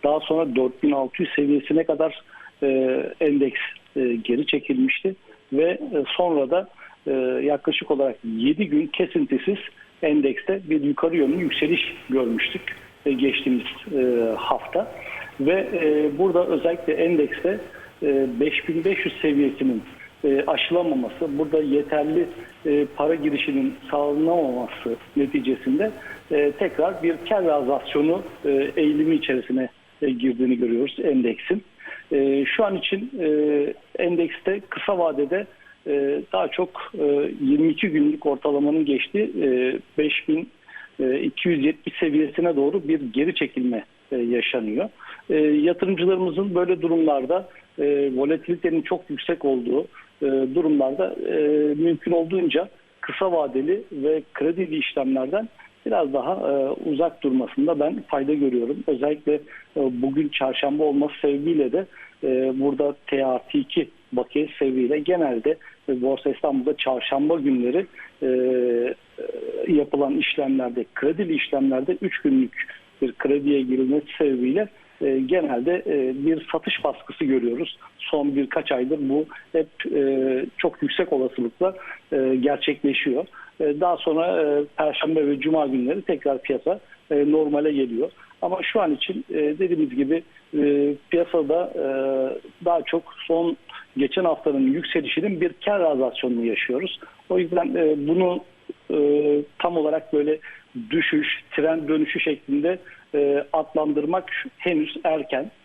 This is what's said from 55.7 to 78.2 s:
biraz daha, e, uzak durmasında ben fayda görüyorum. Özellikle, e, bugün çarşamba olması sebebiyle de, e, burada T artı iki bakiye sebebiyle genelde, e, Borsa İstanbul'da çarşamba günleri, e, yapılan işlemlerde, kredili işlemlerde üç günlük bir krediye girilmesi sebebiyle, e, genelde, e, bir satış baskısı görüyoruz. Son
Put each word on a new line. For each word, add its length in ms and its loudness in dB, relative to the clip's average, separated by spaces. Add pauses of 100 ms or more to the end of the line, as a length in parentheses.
biraz 260 0
daha, 220 0
e, 180 -2 (380)
uzak 320 -2
durmasında 580 0
ben 280 -2
fayda 260 0
görüyorum. 420 0 (100)
Özellikle, 480 0
e, 60 -2 (360)
bugün 520 0
çarşamba 560 0
olması 360 2
sebebiyle 520 2
de, 140 0 (380)
e, 360 0
burada 340 0 (120)
T 200 0
artı 320 -2
iki 300 -2 (240)
bakiye 360 -2 (100)
sebebiyle 400 0
genelde, 580 0 (320)
e, 140 -2
Borsa 280 0
İstanbul'da 460 0
çarşamba 600 0
günleri, 500 0 (360)
e, 60 0 (1400)
yapılan 460 2
işlemlerde, 680 -2 (100)
kredili 400 0
işlemlerde 680 0
üç 200 -4
günlük 440 2 (360)
bir 100 -2
krediye 500 0
girilmesi 440 0 (120)
sebebiyle, 500 2 (360)
e, 220 2
genelde, 600 0
e, 400 0
bir 260 0
satış 320 -4
baskısı 400 -4
görüyoruz. 540 0 (200)
Son 380 0